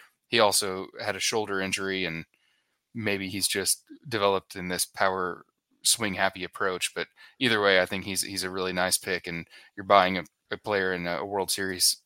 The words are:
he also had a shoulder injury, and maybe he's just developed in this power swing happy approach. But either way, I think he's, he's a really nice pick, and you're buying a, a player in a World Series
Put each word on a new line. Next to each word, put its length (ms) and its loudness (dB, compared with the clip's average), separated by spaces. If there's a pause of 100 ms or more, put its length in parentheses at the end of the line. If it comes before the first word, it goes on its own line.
(280)
he 100 2
also 480 2 (140)
had 160 -4
a 40 -8
shoulder 400 -2
injury, 440 -2
and 200 -6 (720)
maybe 340 -4
he's 200 -2
just 340 -2 (260)
developed 460 2
in 140 -6
this 160 -2
power 600 -2 (380)
swing 320 0
happy 300 0
approach. 500 -4
But 140 -6 (300)
either 220 2
way, 200 6
I 60 4
think 180 -4
he's, 180 -2
he's 220 -6
a 60 -4
really 220 -4
nice 240 0
pick, 300 -4
and 200 -8 (300)
you're 80 -12
buying 340 6
a, 60 -6 (260)
a 60 -6
player 380 0
in 120 -4
a 180 -4
World 260 -2
Series 560 -2